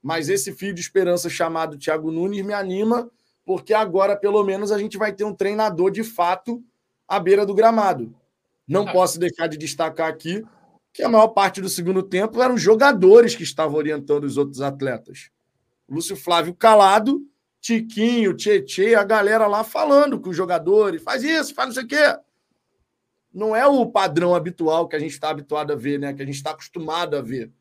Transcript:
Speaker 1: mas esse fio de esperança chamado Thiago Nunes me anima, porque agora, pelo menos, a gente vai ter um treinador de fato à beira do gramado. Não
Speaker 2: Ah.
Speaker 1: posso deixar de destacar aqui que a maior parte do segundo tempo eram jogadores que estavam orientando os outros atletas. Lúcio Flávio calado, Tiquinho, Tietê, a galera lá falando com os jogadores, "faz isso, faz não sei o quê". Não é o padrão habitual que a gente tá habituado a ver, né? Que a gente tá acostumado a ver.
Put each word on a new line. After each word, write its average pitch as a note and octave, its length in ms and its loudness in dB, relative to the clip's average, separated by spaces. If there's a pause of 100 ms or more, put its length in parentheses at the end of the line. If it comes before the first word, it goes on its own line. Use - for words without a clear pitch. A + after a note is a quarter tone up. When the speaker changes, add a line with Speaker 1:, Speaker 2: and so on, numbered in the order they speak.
Speaker 1:
mas D#3 260 -6
esse G3 240 -4
fio G3 200 -10
de F3 80 -12
esperança F3 480 -2
chamado E3 480 -4
Thiago D#3 360 -4
Nunes F#3+ 320 -4
me G3+ 80 -6
anima, G#3 580 -2 (340)
porque F#3+ 300 -4
agora, G3+ 420 2
pelo G3+ 280 0
menos, G3 260 -4
a G#3 80 0
gente G3+ 180 -8
vai G#3 160 -4
ter G3+ 120 -6
um G#3 100 -6
treinador G3 560 -2
de A3 140 -6
fato G#3 580 -4 (460)
à G3 100 -2
beira G3 260 2
do G3+ 100 -4
gramado. G3 600 2 (520)
Não F#3 220 0
Speaker 2:
Ah. F3 40 -6
Speaker 1:
posso F3+ 260 2
deixar E3+ 300 -4
de D#3 100 -8
destacar D#3+ 500 -4
aqui E3 340 -8 (500)
que - 100 -8
a - 60 0
maior A3 200 6
parte G3 320 0
do F#3+ 80 -6
segundo F#3 340 -2
tempo G3+ 380 -4
eram B3 160 2
jogadores A3 760 6
que - 80 -12
estavam D#3 340 -4
orientando D3 480 -4
os B2+ 120 -6
outros C#3 260 -4
atletas. C3+ 680 -8 (580)
Lúcio E3+ 280 -8
Flávio E3+ 380 -2
calado, G#3+ 680 6 (400)
Tiquinho, A3+ 720 -2
Tietê, G#3 600 0
a G#3 100 4
galera G#3+ 420 2
lá G#3 180 0
falando C#4+ 560 2
com F#3 100 -10
os E3+ 60 -6
jogadores, F#3+ 680 0
"faz B3+ 220 -4
isso, D#4 300 -2
faz C4 140 -4
não A3+ 60 -12
sei C4 100 -8
o A3+ 40 -16
quê". D4 300 2 (1120)
Não G#3+ 240 -2
é B3+ 100 4
o C#4 200 4
padrão F3 480 0
habitual E3 520 -2
que - 80 -10
a D#3 40 -4
gente D3 200 -8
tá D#3 120 -4
habituado D3 420 -6
a C#3+ 40 -4
ver, C#3 220 -6
né? C#3 160 -8
Que C#3 80 -12
a C3+ 40 -10
gente C#3 160 -10
tá D#3 100 -8
acostumado D#3 640 -8
a C#3 40 -4
ver. A#2 300 -10 (100)